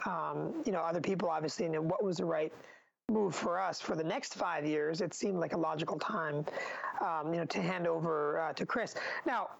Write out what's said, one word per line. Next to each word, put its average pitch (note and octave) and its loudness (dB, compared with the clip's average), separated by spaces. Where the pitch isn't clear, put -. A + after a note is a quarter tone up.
um, D#3+ -2
you A3+ 0
know, F3 2
other E3 0
people, F3+ 0
obviously, D#3 0
and D#3+ 0
what F3+ 2
was F#3 0
the F#3 0
right D#3+ 0
move G3+ 4
for F3+ 0
us F#3 0
for F#3 -2
the D#3+ 2
next G3 -2
five D#3+ 0
years, D#3 2
it E3+ -2
seemed G3+ 0
like D#3+ 0
a F#3+ 0
logical D#3+ 0
time, D3+ 0
um, E3 0
you E3+ 2
know, E3+ 0
to F#3+ -2
hand F3 0
over, D#3+ 2
uh, D#3 0
to F#3 -4
Chris. - 0
Now, A#3 0